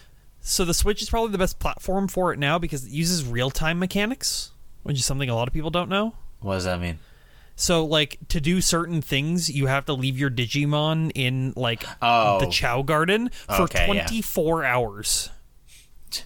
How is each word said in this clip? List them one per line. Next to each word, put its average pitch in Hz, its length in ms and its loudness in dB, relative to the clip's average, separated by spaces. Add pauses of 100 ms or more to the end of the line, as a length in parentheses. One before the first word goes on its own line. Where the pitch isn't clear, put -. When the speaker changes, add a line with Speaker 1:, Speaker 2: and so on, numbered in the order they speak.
(420)
Speaker 1:
so - 240 0
the 170 80 2
Switch 202 260 2
is - 80 -6
probably 226 240 0
the 190 60 -2
best 180 200 0
platform 190 500 -2
for 180 260 0
it - 40 -6
now 147 200 2
because 147 260 -4
it - 60 -16
uses 165 340 0
real-time 131 540 0
mechanics, 202 720 -2 (320)
which 143 160 -2
is 123 80 0
something 135 240 -2
a 117 40 0
lot 117 140 0
of - 60 -2
people 156 160 -2
don't 170 180 -2
know. 208 240 0 (280)
Speaker 2:
What 98 160 -2
does 90 80 -2
that 90 140 0
mean? 87 200 -4 (600)
Speaker 1:
So, 165 240 2
like, 151 440 0
to 170 120 0
do 175 200 2
certain 170 420 0
things, 156 480 0
you 135 160 0
have 135 200 2
to 156 60 -2
leave 131 240 -2
your 139 140 0
Digimon 147 840 0
in, 131 400 0
like, 117 280 -2 (160)
Speaker 2:
Oh. 113 380 6
Speaker 1:
the 90 80 4
Chao 120 360 0
Garden 170 480 2 (180)
for 196 140 2
Speaker 2:
Okay, 175 180 2
yeah. - 60 6 (200)
Speaker 1:
twenty-four 165 580 0
hours. 113 680 -2 (960)